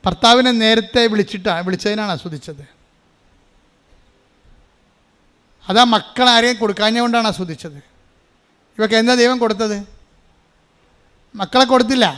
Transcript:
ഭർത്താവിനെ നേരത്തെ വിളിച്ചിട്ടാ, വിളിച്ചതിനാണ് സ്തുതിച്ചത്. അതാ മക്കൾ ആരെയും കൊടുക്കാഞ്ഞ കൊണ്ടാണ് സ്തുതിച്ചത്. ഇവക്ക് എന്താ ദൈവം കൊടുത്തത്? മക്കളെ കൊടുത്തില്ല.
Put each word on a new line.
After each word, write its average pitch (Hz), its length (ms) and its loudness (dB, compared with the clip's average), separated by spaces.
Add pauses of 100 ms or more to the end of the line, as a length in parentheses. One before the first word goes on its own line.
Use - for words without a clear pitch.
ഭർത്താവിനെ 240 460 2 (120)
നേരത്തെ 226 380 2 (100)
വിളിച്ചിട്ടാ, 202 420 -2 (140)
വിളിച്ചതിനാണ് 208 540 -4
സ്തുതിച്ചത്. 147 420 -14 (3000)
അതാ 214 140 4 (120)
മക്കൾ 247 400 -2
ആരെയും 240 260 2
കൊടുക്കാഞ്ഞ 214 420 -2
കൊണ്ടാണ് 233 340 0
സ്തുതിച്ചത്. 165 420 -12 (960)
ഇവക്ക് 214 240 0
എന്താ 240 200 2
ദൈവം 247 220 2
കൊടുത്തത്? 214 340 -4 (1600)
മക്കളെ 262 300 2
കൊടുത്തില്ല. 254 340 2 (120)